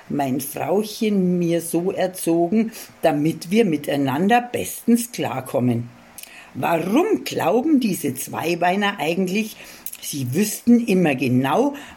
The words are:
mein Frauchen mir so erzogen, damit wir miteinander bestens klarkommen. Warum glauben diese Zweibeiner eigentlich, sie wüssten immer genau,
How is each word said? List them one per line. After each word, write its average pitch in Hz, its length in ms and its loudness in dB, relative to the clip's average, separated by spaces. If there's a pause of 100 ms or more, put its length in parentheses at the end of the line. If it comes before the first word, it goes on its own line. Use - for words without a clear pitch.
mein 139 320 -2
Frauchen 190 960 0
mir 170 240 0
so 170 300 -2
erzogen, 180 800 0 (300)
damit 160 500 0
wir 226 120 6
miteinander 151 760 2
bestens 233 680 0
klarkommen. 123 800 -2 (680)
Warum 175 680 0
glauben 254 560 2
diese 156 340 -2
Zweibeiner 175 840 -2
eigentlich, 185 600 -2 (440)
sie 131 320 -6
wüssten 233 540 2
immer 180 260 4
genau, 135 640 2 (220)